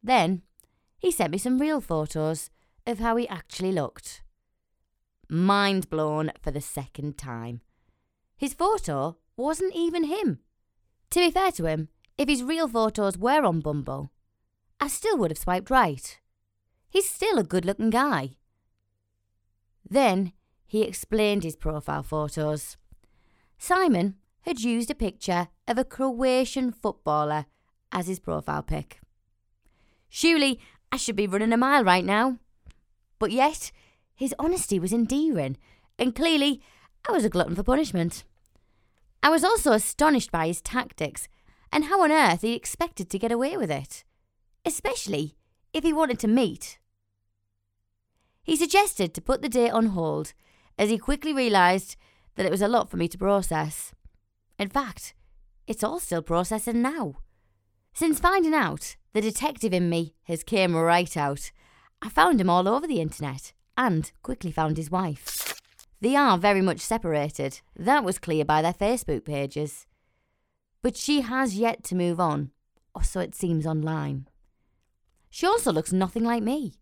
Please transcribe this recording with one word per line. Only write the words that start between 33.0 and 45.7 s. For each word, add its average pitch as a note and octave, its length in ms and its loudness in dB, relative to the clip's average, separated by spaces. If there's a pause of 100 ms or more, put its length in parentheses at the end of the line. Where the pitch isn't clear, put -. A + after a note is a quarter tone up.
But G#3 140 0
yet, C#4 400 2 (420)
his C4 240 -4
honesty D#4+ 400 0
was F3 140 -2
endearing, A#3 640 0 (420)
and B3 160 0
clearly D4 480 2 (460)
I A#4 40 0
was D4 120 4
a F#3+ 40 4
glutton E3+ 280 0
for G3 80 -4
punishment. G3 580 0 (1000)
I C#4+ 100 6
was D#4+ 120 4
also F#4 300 4
astonished C4 580 2
by D#3+ 160 -2
his F3 160 -4
tactics - 640 -6 (460)
and D4+ 140 2
how F#4+ 160 2
on D4+ 100 6
earth A3+ 300 6
he A#3 120 0
expected - 560 -6
to G3 80 -4
get A3+ 140 -2
away C4+ 240 -2
with A3 140 -2
it, C#3 340 -8 (600)
especially D#4+ 680 -4 (380)